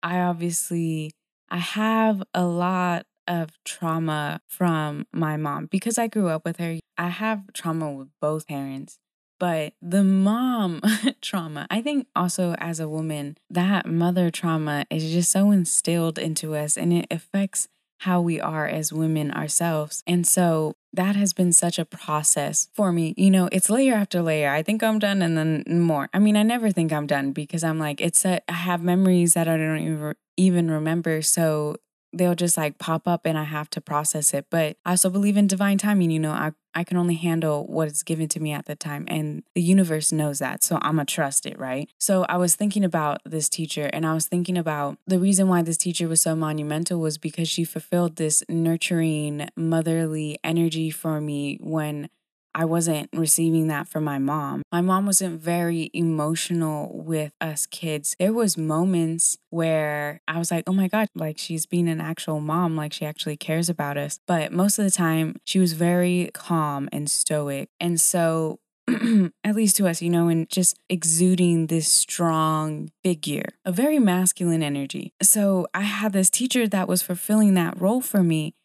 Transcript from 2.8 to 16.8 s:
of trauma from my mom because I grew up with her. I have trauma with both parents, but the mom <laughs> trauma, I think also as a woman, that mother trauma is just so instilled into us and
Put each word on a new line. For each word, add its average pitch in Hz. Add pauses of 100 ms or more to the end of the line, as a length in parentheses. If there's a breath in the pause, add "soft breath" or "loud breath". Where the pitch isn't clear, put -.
of 165 (120)
trauma 160
from 156
my 156
mom 156
because 226
I 233
grew 208
up 156
with 165
her. 165 (180)
I 175
have 208
trauma 160
with 135 (100)
both 156
parents, 139 (420)
but 165
the 180
mom 196 (200)
<laughs> 262
trauma, 156
I 220
think 277
also 180
as 165
a 160
woman, 156 (120)
that 185
mother 175
trauma 156
is 160
just 170
so 202
instilled 165
into 160
us 151
and 170